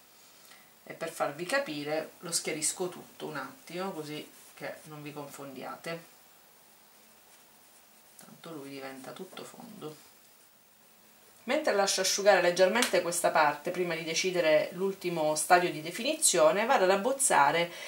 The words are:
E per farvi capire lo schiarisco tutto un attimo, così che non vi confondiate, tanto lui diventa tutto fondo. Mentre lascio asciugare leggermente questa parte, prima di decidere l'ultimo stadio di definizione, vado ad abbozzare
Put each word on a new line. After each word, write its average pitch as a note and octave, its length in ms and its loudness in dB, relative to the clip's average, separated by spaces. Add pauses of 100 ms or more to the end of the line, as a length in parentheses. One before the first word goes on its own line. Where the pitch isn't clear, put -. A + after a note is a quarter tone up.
(840)
E - 80 -14
per E3 180 -8
farvi D3+ 340 -6
capire D#3 760 -4
lo E3+ 120 -10
schiarisco E3 560 -4
tutto - 380 -14
un D3+ 100 -8
attimo, E3 560 -10
così D3+ 340 -10 (280)
che - 300 -12
non D3+ 180 -16
vi D3 100 -12
confondiate, C#3+ 920 -12 (2250)
tanto - 360 -20
lui C#3 160 -14
diventa C3+ 420 -14
tutto - 320 -14
fondo. - 680 -16 (1300)
Mentre C4+ 280 0
lascio G3 260 2
asciugare F#3+ 420 4
leggermente F#3 600 4
questa E3+ 300 0
parte, D#3 400 2
prima F3 240 -2
di D#3+ 100 -6
decidere D#3+ 680 2
l'ultimo E3+ 600 -2
stadio F3 360 4
di D3+ 100 -8
definizione, F#3 840 2
vado A#3+ 200 4
ad F#3 60 6
abbozzare E3+ 760 2 (180)